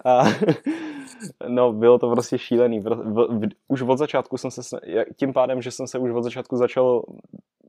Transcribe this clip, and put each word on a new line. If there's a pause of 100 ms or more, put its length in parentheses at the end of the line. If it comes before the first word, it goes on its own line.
A (640)
<laughs>
no,
bylo
to
prostě
šílený.
Vr-,
v-,
v-, (160)
už
od
začátku
jsem
se
sna-,
jak-,
tím
pádem,
že
jsem
se
už
od
začátku
začal, (640)